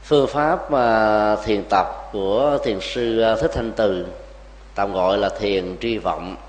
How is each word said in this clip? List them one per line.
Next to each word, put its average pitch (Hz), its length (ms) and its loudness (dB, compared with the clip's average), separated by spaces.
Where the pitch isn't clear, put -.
Phương 143 240 4
pháp, 156 440 -2
à, 110 640 4
thiền 104 340 -2
tập - 420 0
của 110 520 0
thiền 104 180 -2
sư, 117 400 -2
à, 113 140 4
Thích 156 180 0
Thanh 113 180 -4
Từ 95 360 0
tạm 98 180 -2
gọi 95 240 2
là 101 120 0
thiền 92 520 -2
tri 113 160 -2
vọng 87 380 -6